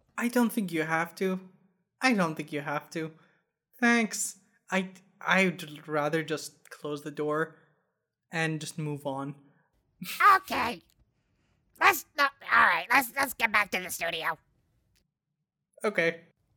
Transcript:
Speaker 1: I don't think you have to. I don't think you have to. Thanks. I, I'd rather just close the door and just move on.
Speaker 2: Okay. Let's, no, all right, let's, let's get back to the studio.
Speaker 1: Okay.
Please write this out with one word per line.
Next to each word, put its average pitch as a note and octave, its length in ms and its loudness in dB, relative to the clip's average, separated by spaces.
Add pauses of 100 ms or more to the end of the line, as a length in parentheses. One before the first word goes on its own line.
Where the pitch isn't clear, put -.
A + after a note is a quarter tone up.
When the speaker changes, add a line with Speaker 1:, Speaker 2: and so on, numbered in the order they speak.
(180)
Speaker 1:
I A3+ 100 0
don't A#3+ 240 4
think F#3+ 200 -2
you D#3 120 0
have E3 320 -2
to. F#3 240 -2 (600)
I C4 120 4
don't E3+ 220 2
think D3+ 160 -8
you D3 100 -4
have D3 300 -6
to. D#3+ 200 -6 (680)
Thanks. A#3 580 2 (340)
I, F#3+ 180 -2 (320)
I'd E3 640 0
rather D3+ 360 -2
just - 460 -10
close D3 340 -10
the D3+ 80 -10
door D3+ 440 -4 (760)
and D#3+ 280 -2
just - 180 -12
move D3 280 -6
on. C#3 300 -6 (1000)
Speaker 2:
Okay. C4 440 -2 (1000)
Let's, E4+ 260 4 (120)
no, C#4+ 60 4
all A#3 420 2
right, F3+ 260 2
let's, B3 240 2
let's C4+ 200 -2
get A3+ 160 -2
back G#3 200 2
to G3 80 0
the F3+ 120 -10
studio. E3 460 -4 (1500)
Speaker 1:
Okay. E3+ 380 0 (360)